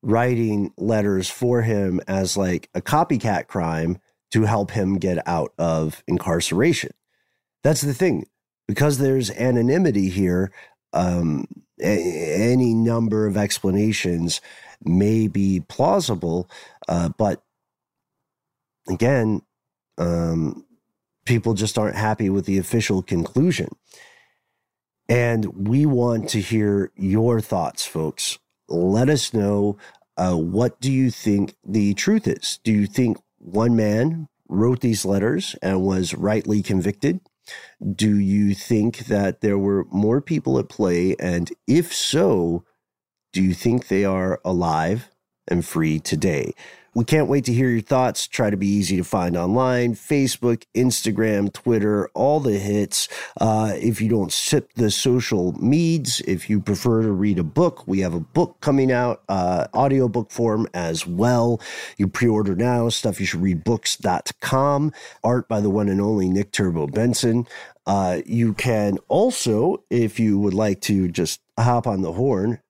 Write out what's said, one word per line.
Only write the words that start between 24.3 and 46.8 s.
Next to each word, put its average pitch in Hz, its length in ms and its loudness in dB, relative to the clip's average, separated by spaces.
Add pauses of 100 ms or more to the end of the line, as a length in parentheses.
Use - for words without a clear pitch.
And 113 600 0
we 139 180 4
want 120 440 0
to 110 100 -2
hear 101 560 0
your 110 440 2
thoughts, 90 440 -4
folks. - 540 -6 (300)
Let 98 400 2
us 147 260 0
know, 101 420 0 (400)
uh, 90 200 0
what 95 440 -2
do 135 120 -2
you 131 180 2
think 101 540 -2
the 101 300 0
truth 202 340 0
is? - 340 -6
Do 113 100 0
you 104 140 4
think 117 320 0 (200)
one 110 360 0
man 117 540 0 (200)
wrote 120 320 0
these 113 240 0
letters 104 580 0
and 95 200 0
was 92 320 0
rightly 104 480 0
convicted? 101 580 -2 (760)
Do 104 240 2
you 101 360 2
think 113 520 -2
that 101 340 0
there 101 180 0
were 98 320 0
more 104 300 2
people - 400 -2
at - 80 -6
play? 92 500 0
And 87 320 -2 (160)
if 165 260 2
so, 92 720 0 (680)
do 92 100 0
you 92 120 2
think 113 340 0
they 98 160 2
are 92 400 -2
alive 87 640 0 (380)
and 87 160 0
free 80 340 -2
today? 76 540 -2 (400)